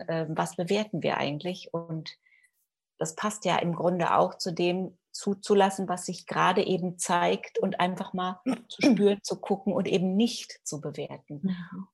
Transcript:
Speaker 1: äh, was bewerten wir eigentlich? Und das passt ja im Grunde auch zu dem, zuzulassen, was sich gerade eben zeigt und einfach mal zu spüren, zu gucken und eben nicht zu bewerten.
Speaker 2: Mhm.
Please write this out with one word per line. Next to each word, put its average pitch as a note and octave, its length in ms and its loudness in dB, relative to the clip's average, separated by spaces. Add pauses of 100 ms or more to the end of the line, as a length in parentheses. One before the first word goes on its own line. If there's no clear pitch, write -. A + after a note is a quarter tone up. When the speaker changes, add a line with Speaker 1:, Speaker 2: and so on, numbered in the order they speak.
Speaker 1:
äh, E3 220 -2
was E3+ 260 -2
bewerten F#3+ 480 -2
wir C3+ 140 2
eigentlich? C#3+ 560 -6
Und E3 440 -8 (800)
das D#3+ 180 -6
passt - 300 -4
ja F3 120 2
im E3+ 180 0
Grunde E3+ 400 2
auch F3+ 200 4
zu - 180 -6
dem, F3 440 0 (140)
zuzulassen, G3 760 2
was F3+ 180 -4
sich - 220 -8
gerade F3 380 2
eben F3+ 320 0
zeigt F3 600 0
und G3+ 220 0
einfach F#3 340 -2
mal F#3 280 -4 (260)
zu - 140 -12
spüren, G3+ 420 6
zu - 160 -4
gucken G3 340 -2
und F#3+ 140 0
eben F#3 300 2
nicht - 480 0
zu D3+ 160 -8
bewerten. D3 600 -10
Speaker 2:
Mhm. F#3 500 -6